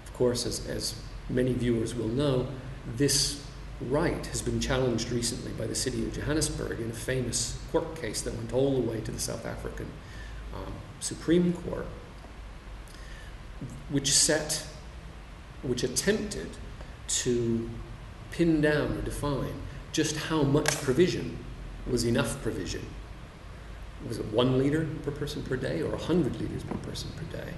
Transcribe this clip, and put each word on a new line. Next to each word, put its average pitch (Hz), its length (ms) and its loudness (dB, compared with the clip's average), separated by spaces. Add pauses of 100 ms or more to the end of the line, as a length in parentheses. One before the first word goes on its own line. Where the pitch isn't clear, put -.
Of - 120 -12
course, 123 320 2
as, - 200 -4
as - 280 -2 (340)
many 127 240 4
viewers 113 400 2
will 113 160 0
know, 127 380 2 (500)
this - 440 4 (380)
right 135 460 2
has - 160 -4
been 117 180 2
challenged 123 500 2
recently 117 440 -2
by 110 120 -4
the 110 80 -2
city 117 320 0
of - 80 -2
Johannesburg 143 680 0
in 113 80 -2
a 113 40 -6
famous 120 640 -2 (140)
court 160 240 2
case 107 280 -4
that 117 120 -2
went 113 160 -4
all 135 220 6
the 117 180 2
way 110 80 -2
to 110 100 -4
the 113 120 -4
South - 240 -4
African, - 420 -6 (680)
um, 95 200 -6 (260)
Supreme 175 540 4
Court, - 320 -4 (2000)
which 139 220 2
set, - 560 4 (920)
which 123 200 0
attempted - 680 0 (580)
to 117 640 2 (600)
pin 165 280 6
down 143 380 4
or - 40 -2
define 117 600 -2 (320)
just 151 240 2
how 156 260 2
much 143 260 6 (120)
provision 123 560 4 (520)
was 120 140 2
enough 117 380 2
provision. 98 440 -2 (1200)
Was 107 140 -4
it - 60 -2
one 123 320 6
liter 143 320 4 (140)
per 143 80 0
person 143 300 -4
per 131 140 0
day 139 260 0
or 113 120 0
a 104 40 -2
hundred 151 440 4
liters - 240 -2
per - 140 -4
person - 360 -6
per - 220 -6
day? - 200 -6